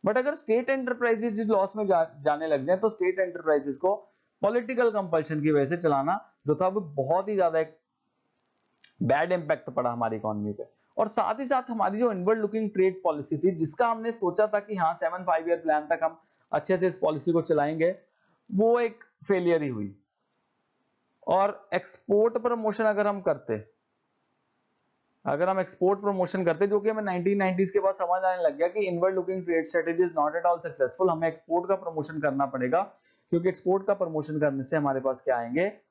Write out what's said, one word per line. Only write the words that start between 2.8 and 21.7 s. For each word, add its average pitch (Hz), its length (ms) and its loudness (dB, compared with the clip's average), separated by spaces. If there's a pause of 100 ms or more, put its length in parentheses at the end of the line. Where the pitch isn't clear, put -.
state 185 300 0
enterprises 156 580 0
को 185 180 0 (480)
political 233 480 2
compulsion 160 520 -2
की 156 80 2
वजह 143 160 4
से 165 100 -2
चलाना 160 560 0 (140)
जो 151 80 2
था 180 140 0
वो 202 120 -2
बहुत 156 480 -2
ही 214 60 -2
ज्यादा 165 240 2
एक 156 200 -2 (1200)
bad 147 300 0
impact 151 380 -2
पड़ा 127 200 -2
हमारी 117 260 -2
economy 104 360 -4
पे। - 140 -10 (320)
और 208 100 0
साथ 220 320 -2
ही 269 40 -4
साथ 254 260 -2
हमारी 202 280 -2
जो 240 140 2
inward 196 260 0
looking 214 320 -2
trade 190 320 0
policy 151 360 -2
थी, 185 120 4
जिसका 165 380 0
हमने 226 240 -2
सोचा 208 340 0
था 208 140 -2
कि 208 160 -8
हाँ 170 180 0
seven 170 240 -4
five 170 300 -2
year 170 100 2
plan 151 280 0
तक 165 160 -2
हम 160 180 -4 (320)
अच्छे 185 240 0
से 175 100 0
इस 180 100 0
policy 156 360 -2
को 165 100 2
चलाएंगे, 160 560 0 (560)
वो 226 260 4
एक 233 240 -4 (240)
failure 175 340 2
ही 143 60 -4
हुई। 104 300 -8 (1300)
और 196 480 0